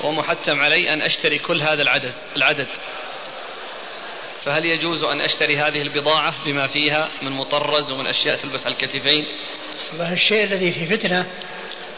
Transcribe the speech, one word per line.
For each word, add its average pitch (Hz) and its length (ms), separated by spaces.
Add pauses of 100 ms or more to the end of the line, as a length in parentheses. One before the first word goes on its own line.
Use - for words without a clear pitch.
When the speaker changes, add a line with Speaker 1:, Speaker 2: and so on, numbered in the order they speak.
Speaker 1:
ومحتم 151 560
علي 147 320
أن 151 100
أشتري 147 360
كل 165 220
هذا 151 220
العدد، 131 320 (220)
العدد، 143 320 (1800)
فهل 151 200
يجوز 165 400
أن 143 160
أشتري 151 380
هذه 151 240
البضاعة 147 520 (100)
بما 143 220
فيها 147 420 (140)
من 135 100
مطرز 143 580
ومن 131 160
أشياء - 300
تلبس 135 300
على 127 80
الكتفين؟ 135 520 (640)
Speaker 2:
والله 165 200
الشيء 208 320
الذي 190 280
فيه 165 240
فتنة 180 300 (720)